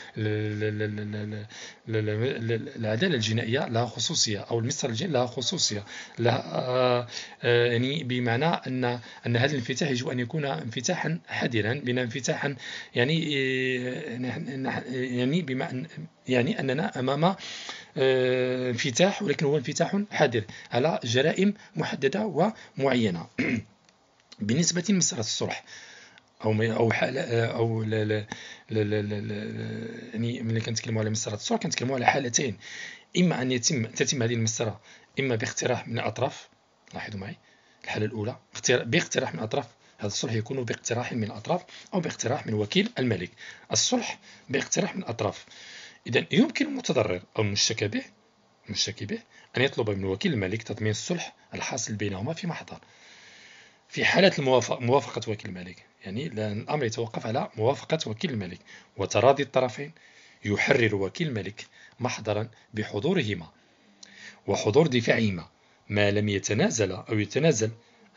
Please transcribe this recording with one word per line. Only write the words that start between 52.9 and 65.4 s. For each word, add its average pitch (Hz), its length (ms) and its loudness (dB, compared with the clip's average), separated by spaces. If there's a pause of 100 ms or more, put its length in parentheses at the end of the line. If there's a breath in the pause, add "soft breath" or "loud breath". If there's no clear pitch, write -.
في 131 160 -2
حالة 160 340 6
الموافق-، 131 420 2
موافقة 120 500 2
وكيل 101 200 -8
الملك، 90 260 -12 (280)
يعني 113 240 -6
لا، 107 240 -4
الأمر 135 320 -2
يتوقف 117 420 -4
على 135 300 -2
موافقة 135 500 0
وكيل 113 240 -4
الملك 95 280 -6 (380 loud breath)
وتراضي 117 460 6
الطرفين. 131 500 0 (520 loud breath)
يحرر 107 500 4
وكيل 98 340 -2
الملك 104 380 -6 (340 loud breath)
محضراً 110 480 -2 (260 soft breath)
بحضورهما 107 720 0 (1000 loud breath)
وحضور 110 400 6
دفاعهما 113 640 2 (400 soft breath)